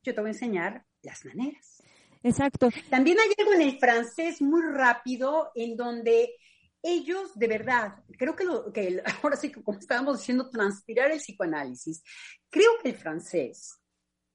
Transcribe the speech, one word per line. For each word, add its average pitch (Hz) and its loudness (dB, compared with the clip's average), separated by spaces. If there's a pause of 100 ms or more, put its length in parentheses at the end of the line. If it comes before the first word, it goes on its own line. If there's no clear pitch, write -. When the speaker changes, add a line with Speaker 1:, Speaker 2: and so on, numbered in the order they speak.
Speaker 1:
yo 247 -4
te 214 -4
voy 214 -4
a 214 -4
enseñar 208 -4 (160)
las - -18
maneras". 254 -10 (420)
Speaker 2:
Exacto. 254 2 (200)
Speaker 1:
También 294 4
hay 440 6
algo 415 4
en 349 6
el 277 2
francés 240 0
muy 302 4
rápido 269 0
en 233 -6
donde 233 0 (460)
ellos, 349 -4
de 226 0
verdad, 220 -2 (220)
creo 262 -2
que 392 -6
lo, 277 -4
que 202 -2
el, 180 -4
<laughs> - -6
ahora 285 2
sí, 285 -6
como 208 -8
estábamos 262 -2
diciendo, 254 0
transpirar 226 0
el 311 -4
psicoanálisis. 160 -6 (460)
Creo 415 6 (100)
que 277 -2
el 220 -6
francés - -8 (560)